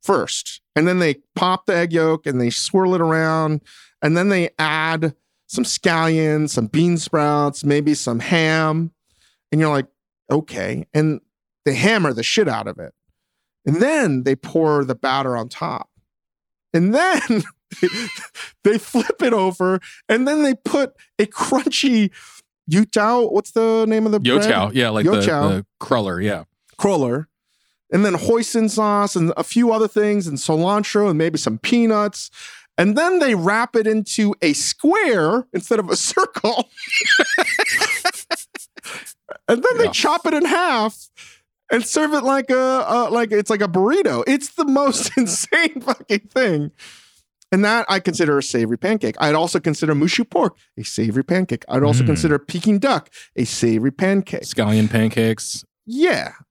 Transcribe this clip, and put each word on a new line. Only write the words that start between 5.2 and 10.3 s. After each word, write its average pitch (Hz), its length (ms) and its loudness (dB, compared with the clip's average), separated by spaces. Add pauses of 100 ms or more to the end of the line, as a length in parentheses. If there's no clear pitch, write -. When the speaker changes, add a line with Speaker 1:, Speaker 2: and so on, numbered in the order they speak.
Speaker 1:
some - 180 -4
scallions, 160 880 0
some 117 160 -2
bean 170 300 2
sprouts, 147 640 -2
maybe 147 320 2
some 120 260 -4
ham. 160 720 0 (600)
And 156 100 0
you're 156 100 2
like, 135 160 0 (440)